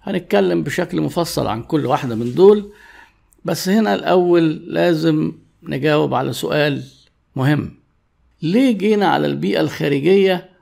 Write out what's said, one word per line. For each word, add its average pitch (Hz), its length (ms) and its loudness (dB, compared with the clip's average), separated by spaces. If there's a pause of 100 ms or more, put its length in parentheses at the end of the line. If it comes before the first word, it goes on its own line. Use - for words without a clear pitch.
هنتكلم 185 600 -2
بشكل 165 380 -4
مفصل 147 460 -4
عن 110 160 -6
كل 143 220 -2
واحدة 123 300 -2
من 120 180 -4
دول، 202 380 6 (760)
بس 180 240 -4
هنا 208 260 2
الأول 170 760 2
لازم 165 580 0 (320)
نجاوب 147 500 0
على 127 200 -2
سؤال 143 500 -2 (520)
مهم. 131 440 -2 (600)
ليه 240 300 2
جينا 202 360 0
على 147 200 0
البيئة 151 340 -2
الخارجية 165 880 0 (120)